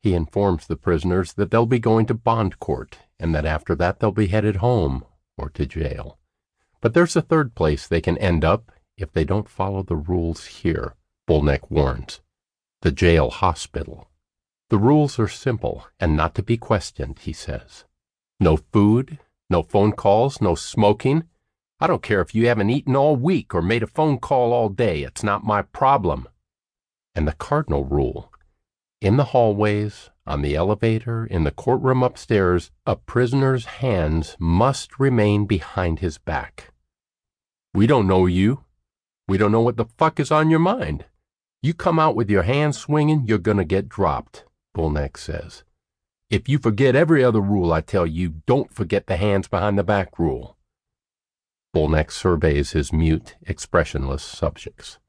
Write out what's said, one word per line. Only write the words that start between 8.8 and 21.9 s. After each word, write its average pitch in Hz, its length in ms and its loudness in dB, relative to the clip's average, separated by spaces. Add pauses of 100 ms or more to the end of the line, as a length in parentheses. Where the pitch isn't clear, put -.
if 95 140 -10
they 80 120 0
don't 101 260 -4
follow 98 320 -6
the 87 140 -4
rules 82 500 -4 (160)
here, - 340 -4 (300)
Bullneck 73 460 2
warns. 65 500 -2 (600)
The 82 100 0
jail 80 380 4
hospital. - 800 -6 (600)
"The 110 80 2
rules 143 400 2
are 110 120 0
simple - 580 -6 (140)
and 78 160 2
not 80 180 0
to 98 80 -4
be 117 140 0
questioned," 90 640 -4
he 76 120 -10
says. - 540 -12 (560)
"No 80 160 4
food, 110 640 2 (300)
no 87 140 2
phone 104 300 2
calls, 113 480 2
no 85 140 2
smoking. 113 680 0 (560)
I - 80 0
don't 156 160 0